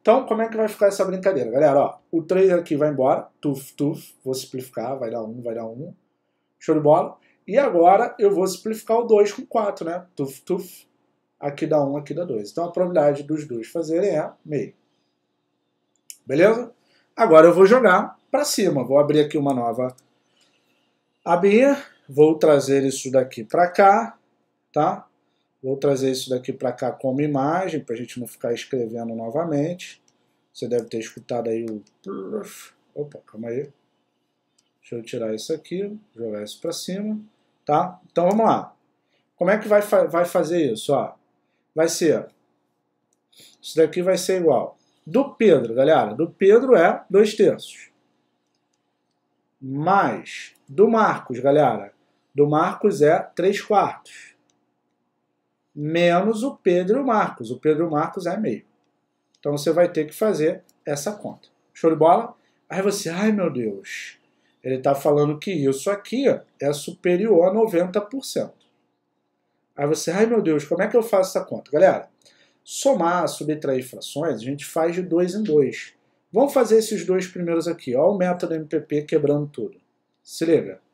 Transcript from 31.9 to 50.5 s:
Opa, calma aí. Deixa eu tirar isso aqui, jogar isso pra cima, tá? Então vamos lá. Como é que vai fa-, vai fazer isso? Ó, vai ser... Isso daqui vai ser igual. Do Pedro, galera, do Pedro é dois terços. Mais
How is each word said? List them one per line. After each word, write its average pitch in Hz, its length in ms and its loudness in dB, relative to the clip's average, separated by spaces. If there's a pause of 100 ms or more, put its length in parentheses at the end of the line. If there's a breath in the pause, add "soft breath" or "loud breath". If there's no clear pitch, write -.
Opa, 147 300 -12
calma 113 240 -14
aí. 143 220 -8 (1120)
Deixa - 160 -14
eu 117 60 -10
tirar 113 300 -8
isso 110 200 -8
aqui, 196 440 -8 (180)
jogar 107 280 -8
isso - 180 -14
pra 170 120 -8
cima, 208 460 -8 (460)
tá? 170 360 -2 (100)
Então 175 180 0
vamos 214 160 2
lá. 120 320 0 (600)
Como 180 140 0
é 208 80 2
que 214 100 -10
vai 208 120 6
fa-, 196 240 2
vai 165 200 0
fazer 165 480 -2
isso? 107 200 -4
Ó, 120 220 -2 (600)
vai 165 140 0
ser... 147 380 0 (1300 soft breath)
Isso - 160 -10
daqui 160 260 2
vai 185 160 0
ser 185 220 -2
igual. 139 360 0 (300)
Do 233 280 0
Pedro, 131 400 2
galera, 131 380 2
do 151 160 -4
Pedro 233 460 4
é 185 340 2
dois 214 260 2
terços. - 560 -2 (1700)
Mais 139 920 -2 (140)